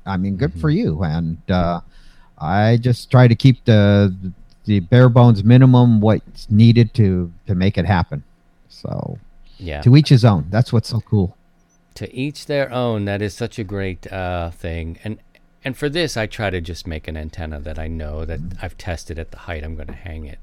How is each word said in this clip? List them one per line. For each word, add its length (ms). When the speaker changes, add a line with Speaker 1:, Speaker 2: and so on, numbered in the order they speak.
Speaker 1:
I 120
mean, 200
good 180
for 160
Speaker 2:
Mm-hmm. 80
Speaker 1:
you. 260
And, 460
uh, 300
I 400
just 320
try 180
to 80
keep 300
the, 460
the 140
bare 280
bones 340
minimum 580
what's 500
needed 440
to, 380
to 80
make 240
it 80
happen. 360
So 500
Speaker 2:
Yeah. 220
Speaker 1:
to 160
each 140
his 140
own. 260
That's 220
what's 160
so 120
cool. 360
Speaker 2:
To 200
each 320
their 240
own. 360
That 140
is 140
such 240
a 60
great, 480
uh, 380
thing. 520
And, 160
and 120
for 120
this, 280
I 100
try 240
to 100
just 260
make 220
an 80
antenna 440
that 180
I 100
know 380
that 140
Speaker 1:
Mm-hmm. 240
Speaker 2:
I've 140
tested 400
at 140
the 60
height 260
I'm 120
gonna 160
hang 340
it. 160